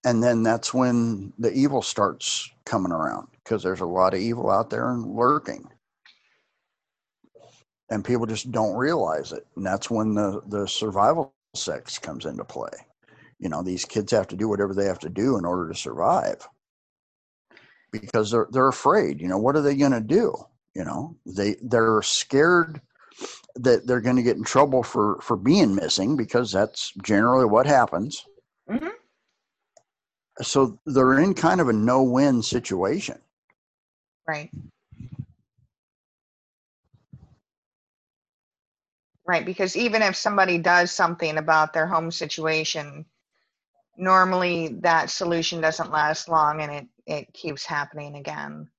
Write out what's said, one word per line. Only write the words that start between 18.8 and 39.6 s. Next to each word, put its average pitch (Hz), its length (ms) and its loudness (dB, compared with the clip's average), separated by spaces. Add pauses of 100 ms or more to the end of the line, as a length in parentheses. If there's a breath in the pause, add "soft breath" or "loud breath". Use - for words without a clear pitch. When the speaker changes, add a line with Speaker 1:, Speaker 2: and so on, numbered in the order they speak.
Speaker 1:
you 90 60 -4
know, 92 100 0
what 127 180 2
are 151 60 4
they 143 140 2
gonna 135 260 2
do? 170 340 0 (380)
You 92 100 -8
know, 135 320 -8 (100)
they, 98 360 -2
they're 113 400 2
scared 160 800 2 (760 loud breath)
that 123 320 4
they're 123 140 2
gonna 123 220 2
get 120 140 2
in 104 60 -6
trouble 131 400 4
for, 104 380 0
for 117 160 0
being 127 360 4
missing, 95 420 0
because 120 360 -2
that's - 400 -2 (120)
generally 117 420 4
what 110 200 6
happens. 127 600 2 (440)
Speaker 2:
Mm-hmm. 294 200 -6 (1500)
Speaker 1:
So 123 440 0
they're 131 340 4
in 190 160 4
kind 175 260 2
of 131 80 2
a 113 40 2
no-win 127 680 4
situation. 110 800 -4 (1080)
Speaker 2:
Right. 151 220 -8 (4000)
Right, 175 180 0
because 185 300 -2